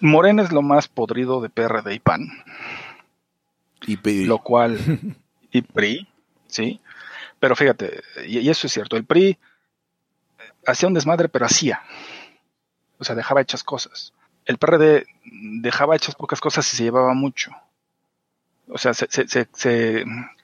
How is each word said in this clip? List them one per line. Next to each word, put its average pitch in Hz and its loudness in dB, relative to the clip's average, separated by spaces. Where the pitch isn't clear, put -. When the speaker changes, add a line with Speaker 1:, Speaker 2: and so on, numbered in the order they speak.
Speaker 1:
Morena 180 6
es 180 0
lo 147 2
más 143 4
podrido 127 -2
de 113 -8
P - -2
R 113 0
D 104 -6
y 110 -10
pan. - 0
Speaker 2:
Y 107 -6
pri. 101 -2
Speaker 1:
Lo 107 0
cual, 117 0
Speaker 2:
<laughs> - -8
Speaker 1:
y 123 2
pri, 120 -4
¿sí? 113 -6
Pero 131 2
fíjate, 123 0
y, 110 -4
y 127 0
eso 160 -2
es 131 -6
cierto, 110 -6
el 113 -4
pri 185 4
hacía 127 2
un 190 2
desmadre, 160 0
pero - -2
hacía. - 0
O - -14
sea, 123 -6
dejaba 135 0
hechas 127 -4
cosas. - -10
El 120 -2
P 156 2
R 156 6
D 151 6
dejaba 143 0
hechas 156 -4
pocas - -8
cosas - -2
y - -6
se 120 -2
llevaba 127 2
mucho. 135 -4
O - -10
sea, 127 0
se, - -4
se, 127 -2
se, 123 -2
se 117 0